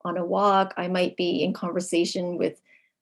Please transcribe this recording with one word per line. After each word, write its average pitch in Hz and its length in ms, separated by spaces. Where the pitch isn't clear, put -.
on 175 120
a 175 100
walk. 190 500
I 180 120
might 180 280
be 175 260
in 185 100
conversation 175 840
with 180 240